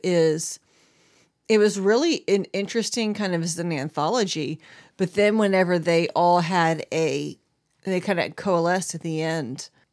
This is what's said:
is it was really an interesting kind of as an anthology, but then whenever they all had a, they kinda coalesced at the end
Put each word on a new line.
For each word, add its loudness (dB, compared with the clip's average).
is 0
it 4
was 2
really 2
an 2
interesting -4
kind -4
of -2
as -6
an -4
anthology, -2
but -2
then 4
whenever 2
they 2
all 4
had 0
a, -2
they -2
kinda -2
coalesced -2
at -12
the -4
end -6